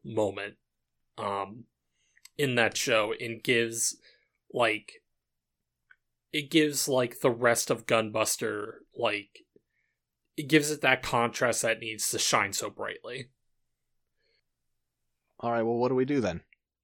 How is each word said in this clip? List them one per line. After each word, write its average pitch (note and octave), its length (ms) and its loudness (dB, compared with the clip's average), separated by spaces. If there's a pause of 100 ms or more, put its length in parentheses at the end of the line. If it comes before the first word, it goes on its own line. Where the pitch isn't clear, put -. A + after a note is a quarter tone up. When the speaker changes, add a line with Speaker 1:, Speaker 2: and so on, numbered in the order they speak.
Speaker 1:
moment, G#2 500 -2 (640)
um, G2+ 480 -6 (720)
in C3 180 0
that A2+ 220 2
show, A2+ 420 2
and A#2 240 -8
gives, A#2 540 0 (560)
like, A2 500 -2 (1300)
it D3 180 -4
gives, D3+ 380 2
like, B2+ 320 0
the C3+ 100 4
rest A#2+ 400 2
of A#2 160 -2
Gunbuster, A2 880 -2 (200)
like, G#2 440 -4 (960)
it D3 100 -6
gives D3+ 240 4
it D3+ 80 -4
that C3 240 2
contrast A#2+ 600 0
that A2+ 180 0
needs A2 300 -6
to A2 60 -4
shine G2+ 360 2
so G#2+ 160 -6
brightly. A2 580 -10 (2250)
Speaker 2:
All A#2 100 -2
right, A#2 120 2
well, A#2 120 0
what A#2+ 140 2
do C3 60 2
we C3 100 4
do C#3 160 0
then? E2+ 220 -2 (400)